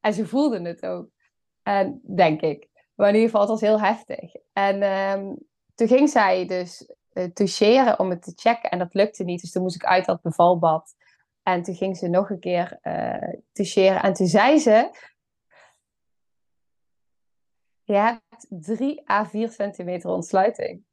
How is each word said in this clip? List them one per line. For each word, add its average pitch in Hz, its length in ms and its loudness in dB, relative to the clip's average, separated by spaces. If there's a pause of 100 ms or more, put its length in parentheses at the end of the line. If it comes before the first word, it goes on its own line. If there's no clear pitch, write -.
En 214 140 -2
ze 196 120 -4
voelden 233 380 -2
het 170 220 -10
ook. 180 220 -10 (540)
En, 196 380 -2 (140)
denk 160 260 4
ik. 147 280 -4 (260)
Maar 202 140 2
in 202 60 2
ieder 220 160 4
geval, 220 100 0
het 202 100 2
was 220 100 -2
heel 214 200 2
heftig. - 520 -4 (200)
En, 196 300 0
ehm, 196 520 -4 (400)
toen 226 140 0
ging 269 220 4
zij 185 360 2
dus, 180 480 -10 (180)
eh, 185 120 -6
toucheren 214 760 2
om 185 120 -2
het 175 120 -6
te 175 140 -18
checken. 233 340 -2
En 180 80 -4
dat 175 160 -6
lukte 202 300 0
niet. 175 160 -6
Dus 170 120 -16
toen 180 100 -4
moest 180 120 -4
ik - 100 -16
uit 185 200 2
dat 170 180 -4
bevalbad. 170 720 2 (480)
En 180 200 -2
toen 175 120 -8
ging 190 220 -6
ze 175 120 -6
nog 185 220 0
een 190 100 -6
keer, 180 420 -4
eh, - 520 -6 (180)
toucheren. 190 500 2
En 196 100 2
toen 185 140 0
zei 220 320 4
ze: 233 320 4 (3000)
"Je 208 100 -4
hebt 226 540 -2
drie 220 640 -8
à 208 160 0
vier 226 240 -6
centimeter 180 600 -8
ontsluiting." 190 720 -2 (100)